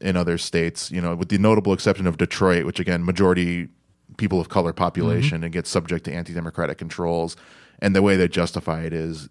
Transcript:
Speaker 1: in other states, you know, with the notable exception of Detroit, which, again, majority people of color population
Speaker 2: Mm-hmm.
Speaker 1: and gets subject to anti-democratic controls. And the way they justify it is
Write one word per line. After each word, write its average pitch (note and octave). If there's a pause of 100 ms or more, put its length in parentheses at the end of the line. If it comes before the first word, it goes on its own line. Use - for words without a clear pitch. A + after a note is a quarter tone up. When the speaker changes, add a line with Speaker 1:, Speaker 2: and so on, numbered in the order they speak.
Speaker 1:
in F#2
other E2+
states, -
you F2+
know, E2+
with E2+
the G#2
notable G#2
exception F#2+
of D#2+
Detroit, F2
which, -
again, F2
majority F2+ (480)
people F#2+
of E2
color E2+
population E2+
Speaker 2:
Mm-hmm. E2
Speaker 1:
and E2+
gets F2
subject E2+
to D2+
anti-democratic E2
controls. E2+ (440)
And G2
the F#2+
way G2+
they F#2
justify E2+
it E2
is D#2+